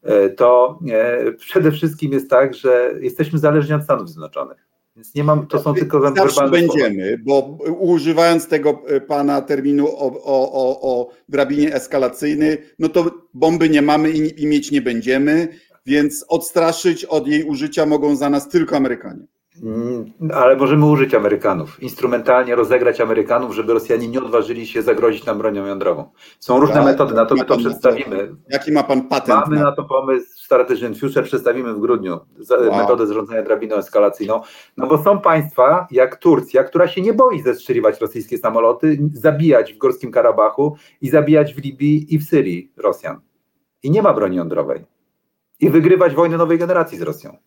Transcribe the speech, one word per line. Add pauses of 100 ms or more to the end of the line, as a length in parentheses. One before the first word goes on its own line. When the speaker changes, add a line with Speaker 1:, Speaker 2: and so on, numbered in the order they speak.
Speaker 1:
E,
to, (120)
e,
przede
wszystkim
jest
tak,
że
jesteśmy
zależni
od
Stanów
Zjednoczonych. (280)
Więc
nie
mam,
to
są
Speaker 2:
Znaczy,
Speaker 1:
tylko
Speaker 2:
zawsze
Speaker 1:
werbalne
słowa.
Speaker 2:
będziemy,
bo (380)
używając
tego,
e,
pana
terminu
o, (120)
o,
o,
o (200)
drabinie
eskalacyjnej, (220)
no
to (220)
bomby
nie
mamy
i,
i
mieć
nie
będziemy, (380)
więc
odstraszyć
od
jej
użycia
mogą
za
nas
tylko
Amerykanie. (360)
Speaker 1:
Mm, (200)
ale
możemy
użyć
Amerykanów,
instrumentalnie
rozegrać
Amerykanów,
żeby
Rosjanie
nie
odważyli
się
zagrozić
nam
bronią
jądrową. (300)
Są
różne
Speaker 2:
Tak?
Speaker 1:
metody,
na
to
my
Speaker 2:
Ma
Speaker 1:
to
Speaker 2:
pan
na
to, (100)
Speaker 1:
przedstawimy. (140)
Speaker 2:
jaki
ma
pan
patent
Speaker 1:
Mamy
Speaker 2:
na
Speaker 1:
na
to
pomysł, (160)
Strategy
and
Future,
przedstawimy
w
grudniu (200)
za-,
Speaker 2:
Wow.
Speaker 1:
metodę
zarządzania
drabiną
eskalacyjną. (360)
No
bo
są
państwa,
jak
Turcja,
która
się
nie
boi
zestrzeliwać
rosyjskie
samoloty, (140)
zabijać
w
Górskim
Karabachu (260)
i
zabijać
w
Libii
i
w
Syrii
Rosjan. (640)
I
nie
ma
broni
jądrowej. (760)
I
wygrywać
wojnę
nowej
generacji
z
Rosją.